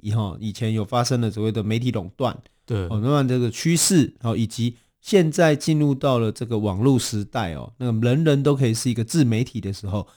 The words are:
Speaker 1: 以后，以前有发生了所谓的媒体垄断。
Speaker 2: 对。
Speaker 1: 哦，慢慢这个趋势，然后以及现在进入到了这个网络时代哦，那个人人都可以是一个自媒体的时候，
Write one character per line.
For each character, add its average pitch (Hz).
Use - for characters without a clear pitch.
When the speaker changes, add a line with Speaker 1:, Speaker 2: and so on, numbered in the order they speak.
Speaker 1:
以 104
后， 107
以 107
前 110
有 107
发 120
生 120
了 110
所 107
谓 110
的 107
媒 107
体 123
垄 95
断。 123
Speaker 2:
对。 113
Speaker 1:
哦， 104
慢 107
慢 139
这 127
个 123
趋 165
势， 160
然 117
后 113
以 113
及 117
现 175
在 156
进 151
入 143
到 131
了 110
这 -
个 117
网 101
络 127
时 104
代 95
哦， 64
那 123
个 113
人 139
人 139
都 147
可 135
以 113
是 113
一 120
个 113
自 156
媒 117
体 113
的 98
时 98
候， 95